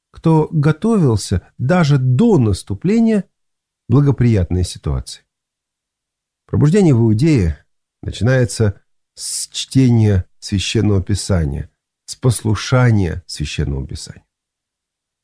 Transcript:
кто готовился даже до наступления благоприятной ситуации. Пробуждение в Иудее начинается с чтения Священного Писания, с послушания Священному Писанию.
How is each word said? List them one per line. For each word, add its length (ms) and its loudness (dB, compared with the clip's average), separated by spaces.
кто 400 0
готовился 960 0
даже 400 2
до 400 2
наступления 880 0
благоприятной 760 2
ситуации. 580 -8
Пробуждение 460 2
в 60 4
Иудее 680 2
начинается 800 -2
с 340 -10
чтения 760 2
Священного 600 -2
Писания, 680 -4
с 100 -16
послушания 1120 0
Священному 640 -6
Писанию. 380 -18